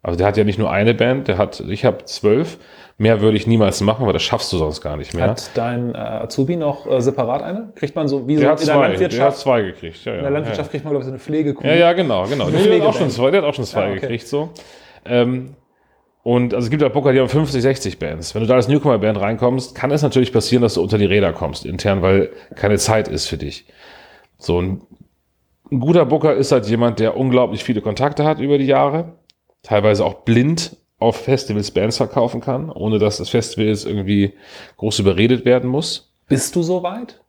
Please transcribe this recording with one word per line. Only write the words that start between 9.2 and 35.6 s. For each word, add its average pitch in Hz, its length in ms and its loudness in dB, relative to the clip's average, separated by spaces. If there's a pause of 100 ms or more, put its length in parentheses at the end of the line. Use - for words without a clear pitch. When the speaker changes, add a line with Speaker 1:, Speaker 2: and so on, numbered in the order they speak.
Speaker 1:
der - 60 4
hat - 100 2
zwei 123 260 0
gekriegt, 87 440 -10
ja, 117 60 -6
Speaker 2:
In 104 40 -6
Speaker 1:
ja, - 60 -6
Speaker 2:
der 139 80 -4
Landwirtschaft 143 380 -4
Speaker 1:
ja. - 20 -14
Speaker 2:
kriegt 147 140 -8
man, 151 80 -6
glaub 135 100 -2
ich, - 40 -10
so 131 60 -8
eine 127 60 -12
Pflegekuh. 147 480 -4
Speaker 1:
Ja, 151 80 4
ja, 170 180 6
genau, 127 320 0
genau. 135 220 -2
Speaker 2:
Eine 147 60 0
Speaker 1:
Der 165 80 2
hat 196 40 4
auch - 0 -
Speaker 2:
Pflegeband. 214 300 4
Speaker 1:
schon 160 160 0
zwei, 120 200 0
der 190 120 2
hat 147 80 0
auch - 40 -8
schon 123 120 -6
zwei 101 180 -2
Speaker 2:
Ah, 101 60 -2
okay. 95 100 -6
Speaker 1:
gekriegt, 120 260 -6
so. 151 220 -4 (560)
Ähm, 127 500 0 (680)
und, 120 320 2
also 120 100 -2
es 113 60 -4
gibt 147 120 0
ja 135 60 4
Booker, 135 240 2
die 131 80 4
haben 127 80 2
fünfzig, 139 320 0
sechzig 117 380 -2
Bands. 78 360 -8
Wenn 110 60 -2
du 110 80 0
da 127 60 4
als 120 140 4
Newcomer-Band 113 520 2
reinkommst, 120 540 -2
kann 139 160 -2
es 147 100 2
natürlich 131 320 2
passieren, 120 300 2
dass 107 120 2
du 87 80 0
unter 101 140 0
die 101 80 4
Räder 95 300 2
kommst, 73 320 -8
intern, 95 340 -2
weil 95 300 4 (240)
keine 101 240 2
Zeit 110 280 0
ist - 200 -6
für - 100 -6
dich. - 300 -10 (720)
So, 87 240 -2
ein, 95 180 -4 (920)
ein 131 100 0
guter 160 260 4
Booker 147 280 2
ist 135 180 0
halt 117 140 2
jemand, 117 340 0
der 110 180 0
unglaublich 123 460 0
viele 107 180 -2
Kontakte 135 420 -2
hat 151 160 0
über 143 160 2
die 135 100 0
Jahre, 143 460 0 (500)
teilweise 104 440 2
auch - 80 -2 (100)
blind 135 500 0 (260)
auf 113 160 2
Festivals 107 540 -4
Bands 104 280 -2
verkaufen 120 420 -2
kann, 139 300 -6
ohne 107 280 -2
dass 101 200 0
das 85 100 -8
Festival 107 380 -2
jetzt 104 200 -2
irgendwie 101 460 0 (460)
groß 107 220 -2
überredet 107 440 2
werden 123 240 2